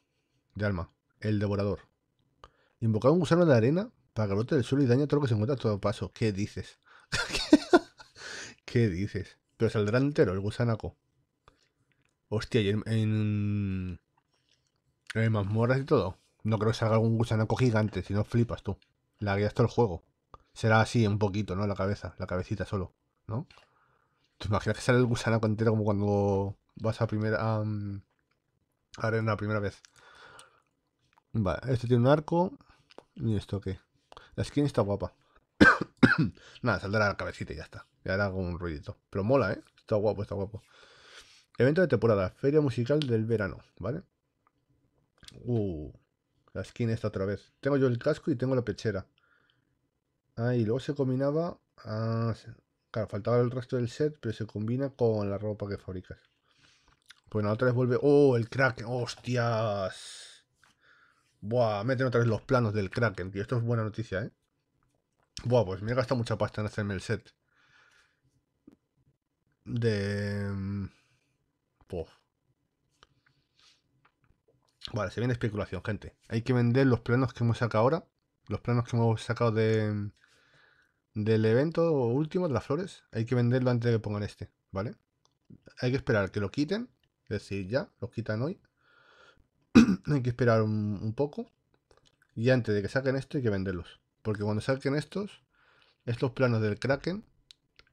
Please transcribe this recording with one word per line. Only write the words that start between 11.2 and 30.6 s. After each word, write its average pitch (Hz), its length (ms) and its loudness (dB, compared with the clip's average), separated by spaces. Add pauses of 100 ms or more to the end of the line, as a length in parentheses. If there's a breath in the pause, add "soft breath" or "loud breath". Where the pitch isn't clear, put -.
Hostia, 107 320 0
y 98 100 2
en, 107 160 0
en, 104 1120 0 (1120)
en 110 180 0
mazmorras 110 480 0
y 135 40 -6
todo. 98 340 0 (240)
No 107 160 0
creo 107 140 2
que - 60 -6
salga 110 160 2
algún 113 240 4
gusanaco 110 380 0
gigante, 107 460 2
si 101 120 -6
no 104 100 0
flipas 117 380 0
tú. 98 160 -6 (400)
La 98 180 0
guías 104 180 0
todo 113 120 4
el 107 60 -4
juego. 101 320 0 (480)
Será 113 280 4
así 113 260 4
un 101 120 2
poquito, 98 380 -2
¿no? 104 100 -2
La 98 80 -2
cabeza, 98 440 -4
la 95 80 -8
cabecita 92 380 -4
solo, 92 300 -6 (320)
¿no? 113 200 -6 (920 soft breath)
¿Te - 100 -8
imaginas 104 280 0
que - 60 -12
sale 123 160 4
el 127 80 4
gusanaco 113 400 0
entero 110 240 2
como 107 140 2
cuando 101 760 0 (160)
vas 110 260 -4
a 117 60 2
primera, 107 320 -2
a, 110 260 0
mm, 104 380 -6 (960)
arena 110 340 0
la 107 60 2
primera 104 240 -2
vez? 98 200 -6 (1500 loud breath)